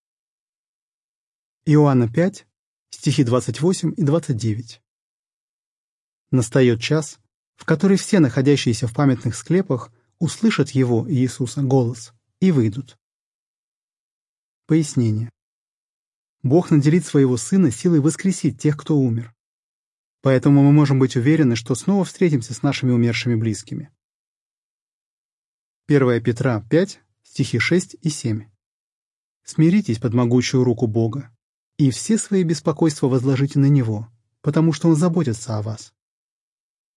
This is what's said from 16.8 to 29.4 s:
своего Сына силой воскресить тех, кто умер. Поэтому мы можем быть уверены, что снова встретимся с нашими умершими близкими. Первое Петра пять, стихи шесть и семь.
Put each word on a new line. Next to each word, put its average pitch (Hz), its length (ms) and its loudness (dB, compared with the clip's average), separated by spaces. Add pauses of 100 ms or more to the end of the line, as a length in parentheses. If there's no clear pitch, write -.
своего 135 320 2
Сына 180 340 0
силой 170 300 0
воскресить 160 600 -2
тех, 147 160 0
кто 151 200 -2
умер. 117 380 -2 (880)
Поэтому 139 420 4
мы 143 100 6
можем 147 260 4
быть 131 180 0
уверены, 135 400 2
что 117 180 -4
снова 185 300 -2
встретимся 147 500 -2
с - 80 -16
нашими 135 300 -2
умершими 117 420 0
близкими. 110 560 -6 (2000)
Первое 131 340 4
Петра 117 480 -2
пять, 180 320 0 (220)
стихи - 360 -4
шесть - 440 -2
и 156 80 -4
семь. 110 400 -8 (920)